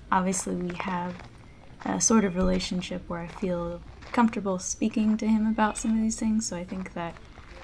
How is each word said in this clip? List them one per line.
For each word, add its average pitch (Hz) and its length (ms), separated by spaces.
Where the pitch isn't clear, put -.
obviously 185 420
we 175 220
have 180 380
a 190 160
sort 220 240
of 180 120
relationship 185 720
where 170 120
I 170 60
feel 175 540
comfortable 202 460
speaking 214 600
to 214 80
him 220 200
about 214 320
some 226 180
of 220 60
these 220 160
things, 220 280
so 180 100
I 175 80
think 185 300
that 170 200